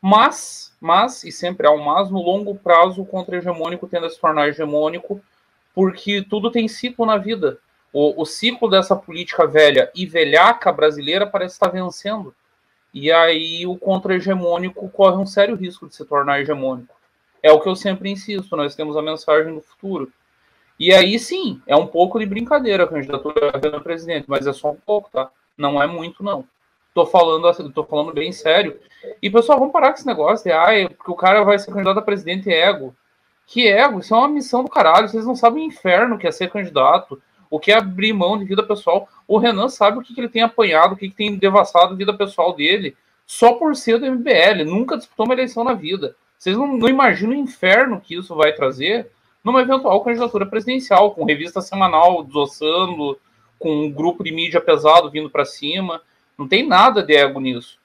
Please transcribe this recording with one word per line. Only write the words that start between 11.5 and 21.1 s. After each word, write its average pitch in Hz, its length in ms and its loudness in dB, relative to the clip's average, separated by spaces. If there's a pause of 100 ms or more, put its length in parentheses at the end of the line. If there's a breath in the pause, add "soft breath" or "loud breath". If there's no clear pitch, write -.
estar 185 160 -2
vencendo. 185 640 -10 (580)
E 139 160 -6
aí 165 560 0
o 180 120 -8
contra-hegemônico 185 1120 -4
corre 190 260 2
um 196 100 -4
sério 202 300 0
risco 180 320 -12
de - 80 -20
se 151 80 -18
tornar 143 380 -2
hegemônico. 131 520 -6 (480)
É 156 120 8
o 156 80 6
que 190 80 -2
eu 185 60 -2
sempre 190 340 -6
insisto, 196 480 -8
nós 143 180 -4
temos 151 220 -6
a 151 40 -2
mensagem 156 520 0
do 156 80 -14
futuro. 165 500 -10 (680)
E 180 160 4
aí 190 240 4